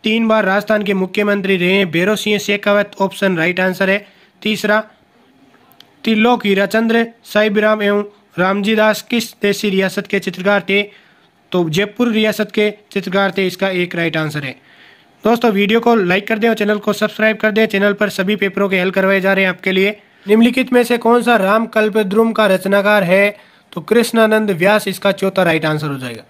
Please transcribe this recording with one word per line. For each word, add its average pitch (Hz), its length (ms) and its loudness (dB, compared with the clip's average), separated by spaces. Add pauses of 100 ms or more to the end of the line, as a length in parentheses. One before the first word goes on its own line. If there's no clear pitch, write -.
तीन 226 240 0
बार 220 160 2
राजस्थान 208 380 0
के 196 120 -2
मुख्यमंत्री 196 600 -2
रहे 180 160 0
हैं? 190 180 0
भैरव 185 260 0
सिंह 214 220 -2
शेखावत, 202 520 -2 (100)
ऑप्शन 190 360 -2
राइट 175 240 -2
आंसर 185 300 -2
है, 202 160 -2 (360)
तीसरा। 214 380 0 (1200)
त्रिलोक 226 420 2
हीराचंद्र 220 600 2 (180)
साहिबराम 214 580 2
एवं 202 220 0 (340)
रामजी 196 380 0
दास 214 260 2
किस - 320 -4
देशी 202 360 -2
रियासत 190 360 -2
के 196 140 -2
चित्रकार 190 480 -2
थे? 202 140 2 (720)
तो 180 180 0
जयपुर 202 380 0
रियासत 214 420 0
के 208 200 0 (220)
चित्रकार 196 460 -2
थे, 190 80 0
इसका 185 220 -4
एक 180 260 -4
राइट 165 220 -2
आंसर 151 280 -4
है। 127 100 -10 (680)
दोस्तों, 233 260 2
वीडियो 208 300 0
को 233 140 2
लाइक 196 340 0
कर 220 100 -2
दें 226 100 0
और 220 60 0
चैनल 208 240 -2
को 208 140 -4
सब्सक्राइब 214 440 -2
कर 214 140 0
दें। 220 160 2
चैनल 202 260 0
पर 202 160 -2
सभी 196 280 -2
पेपरों 196 320 -2
के 185 120 0
हल 185 100 -2
करवाए 190 300 0
जा 190 120 0
रहे 190 120 2
हैं 185 60 0
आपके 185 220 -4
लिए। 196 240 0 (320)
निम्नलिखित 240 440 4
में 247 120 4
से 240 140 0
कौन 233 240 2
सा 233 140 2
राम 214 300 2
कल्पद्रुम 214 680 0
का 214 140 2
रचनाकार 196 560 2
है? 196 340 2 (360)
तो 170 80 -8
कृष्णानंद 220 720 2
व्यास 196 380 2
इसका 190 240 -2
चौथा 190 300 0
राइट 160 220 0
आंसर 156 220 -2
हो 139 120 -6
जाएगा। 120 320 -10